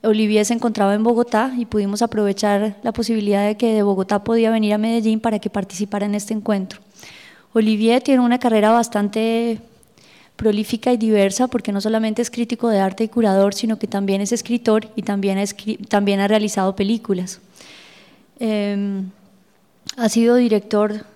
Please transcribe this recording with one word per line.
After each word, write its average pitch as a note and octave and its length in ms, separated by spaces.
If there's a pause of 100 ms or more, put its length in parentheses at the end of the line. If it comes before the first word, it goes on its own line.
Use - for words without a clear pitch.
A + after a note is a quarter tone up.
Olivier G#3+ 420
se A#3+ 80
encontraba G#3+ 400
en G#3+ 100
Bogotá A#3+ 540
y A#3+ 80
pudimos G#3 380
aprovechar G#3 800
la A3+ 100
posibilidad G#3 540
de G#3+ 100
que A3+ 160
de G#3+ 100
Bogotá G3+ 420
podía A3+ 260
venir G#3+ 240
a - 20
Medellín A3 440
para A3 180
que G#3 100
participara G3+ 560
en G#3 100
este G#3 200
encuentro. G3 460 (760)
Olivier A3 480
tiene C4 180
una B3 180
carrera A3 340
bastante A3+ 840 (760)
prolífica A3 560
y A#3+ 60
diversa, G#3+ 500
porque A3 240
no G3 80
solamente A3 400
es A#3 100
crítico A#3 380
de G3+ 120
arte F#3+ 240
y A3 40
curador, G3+ 460
sino A3 240
que G#3 80
también G3 340
es G3+ 120
escritor A3+ 640
y G#3 60
también G3 360
ha G3+ 60
escri-, G#3+ 340 (100)
también G3+ 320
ha G3 80
realizado G3+ 480
películas. G3 640 (1000)
Em, G3+ 680 (880)
ha A3+ 140
sido A#3 260
director G#3+ 800